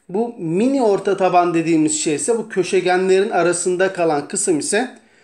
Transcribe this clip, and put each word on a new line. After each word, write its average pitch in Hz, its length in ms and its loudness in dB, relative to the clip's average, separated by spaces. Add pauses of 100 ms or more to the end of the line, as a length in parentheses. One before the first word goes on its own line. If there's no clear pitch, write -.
Bu 226 280 -2
mini 214 440 0
orta 196 360 0
taban 175 360 2
dediğimiz 156 460 2
şey 156 160 -2
ise 233 220 -2
bu 220 120 -8
köşegenlerin 185 800 0
arasında 180 640 0
kalan 156 340 -2
kısım 185 320 -2
ise 220 380 -2 (260)